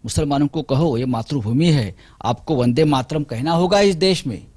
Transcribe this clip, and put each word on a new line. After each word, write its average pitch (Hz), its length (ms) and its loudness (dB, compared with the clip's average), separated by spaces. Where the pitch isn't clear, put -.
मुसलमानों 143 420 0
को 151 160 -4
कहो, 139 360 0
ये 127 60 -2
मातृभूमि 123 600 -2
है, 131 280 2
आपको 127 300 -2
वंदे 123 300 2
मातरम 147 380 -2
कहना 139 300 -4
होगा 180 280 2
इस 202 140 4
देश 175 320 0
में। 107 200 -8